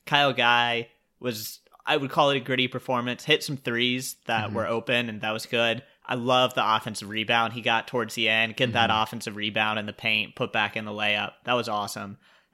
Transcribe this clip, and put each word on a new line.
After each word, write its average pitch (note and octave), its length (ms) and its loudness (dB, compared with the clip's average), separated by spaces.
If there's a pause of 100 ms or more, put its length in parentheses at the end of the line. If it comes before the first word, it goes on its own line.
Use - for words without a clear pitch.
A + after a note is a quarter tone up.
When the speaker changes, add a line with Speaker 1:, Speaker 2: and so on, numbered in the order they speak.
Speaker 1:
Kyle C#3+ 300 2
Guy A#2+ 540 2 (320)
was, A2 400 -8 (260)
I D3+ 100 2
would C#3 140 -2
call C#3+ 200 4
it C#3 60 2
a C3+ 40 -2
gritty B2+ 280 0
performance, B2 560 -4
hit D3+ 180 2
some C#3+ 140 -6
threes B2 600 -2 (100)
that A2 220 0
Speaker 2:
Mm-hmm. G#2 80 -4
Speaker 1:
were A2 100 0
open, A#2 420 0
and G#2+ 140 -8
that G#2+ 100 -2
was A2 140 -6
good. A#2 360 0 (260)
I G#2+ 60 -2
love B2 400 4
the A2 220 2
offensive G#2 320 -4
rebound A2 460 2
he A#2+ 80 -8
got A2+ 260 0
towards A2+ 260 -2
the A2 140 0
end, A2 280 2
get B2+ 180 0
that A#2 160 4
Speaker 2:
Mm-hmm. A2 120 4
Speaker 1:
offensive A2 340 -6
rebound G#2+ 420 0
in G#2 80 -6
the G#2 60 -8
paint, G#2+ 440 -2
put A#2+ 160 -4
back G#2 240 0
in A2 80 -6
the G#2 80 -8
layup. G#2 400 -2 (120)
That A#2+ 100 0
was A#2 140 0
awesome. G#2 500 -6 (360)